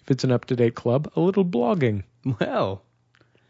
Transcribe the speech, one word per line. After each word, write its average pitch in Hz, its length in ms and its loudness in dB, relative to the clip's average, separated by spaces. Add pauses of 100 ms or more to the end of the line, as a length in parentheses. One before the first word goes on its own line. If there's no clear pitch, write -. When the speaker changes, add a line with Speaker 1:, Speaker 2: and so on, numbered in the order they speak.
Speaker 1:
if - 80 -2
it's 131 120 0
an 131 80 2
up-to-date 120 440 0
club, 127 420 -2
a - 20 2
little 185 240 2
blogging. 175 600 0 (360)
Speaker 2:
Well. 117 440 -4 (680)